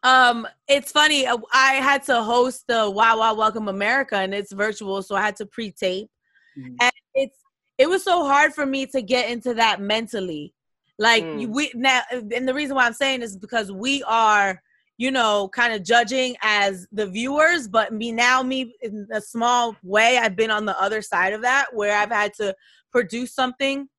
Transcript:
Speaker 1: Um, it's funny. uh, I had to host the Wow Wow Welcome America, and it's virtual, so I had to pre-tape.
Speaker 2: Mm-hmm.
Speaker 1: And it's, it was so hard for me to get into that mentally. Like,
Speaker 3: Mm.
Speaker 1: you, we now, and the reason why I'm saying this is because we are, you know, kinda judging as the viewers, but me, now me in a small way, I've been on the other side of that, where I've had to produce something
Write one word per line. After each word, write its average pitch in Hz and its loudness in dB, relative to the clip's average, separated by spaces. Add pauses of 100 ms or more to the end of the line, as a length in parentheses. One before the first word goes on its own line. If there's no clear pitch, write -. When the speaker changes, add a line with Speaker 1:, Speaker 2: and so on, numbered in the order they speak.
Speaker 1:
Um, 247 4 (220)
it's 277 2
funny. 294 2
uh, 240 0 (140)
I 262 4
had 269 2
to 240 2
host 247 0
the 226 0
Wow 220 2
Wow 220 2
Welcome 214 0
America, 214 -2
and 190 -2
it's 202 -8
virtual, 196 -4
so 196 -8
I 196 0
had 208 -2
to 208 -12
pre-tape. 202 -6 (480)
Speaker 2:
Mm-hmm. 254 -16
Speaker 1:
And 247 4 (220)
it's, 269 -2 (400)
it 277 6
was 359 0
so 349 2
hard 285 4
for 294 -2
me 269 -2
to 269 -4
get 240 -2
into 240 -6
that 220 2
mentally. 202 -6 (460)
Like, 220 4
Speaker 3:
Mm. 160 -6
Speaker 1:
you, 226 -6
we 277 -2
now, 254 2
and 240 -6
the 262 0
reason 277 -4
why 254 4
I'm 233 0
saying 269 -2
this 226 -10
is 196 -16
because 208 -6
we 254 -4
are, 208 2 (380)
you 254 -2
know, 214 0
kinda 233 0
judging 240 0
as 202 0
the 208 -4
viewers, 277 0
but 214 0
me, 226 -6
now 247 2
me 254 -6
in 214 -10
a 214 -4
small 233 0
way, 220 4
I've 214 0
been 220 0
on 214 -2
the 190 -4
other 208 -2
side 185 0
of 214 -8
that, 262 0
where 208 0
I've 208 0
had 208 0
to 196 -4 (380)
produce 240 -4
something 269 -4 (100)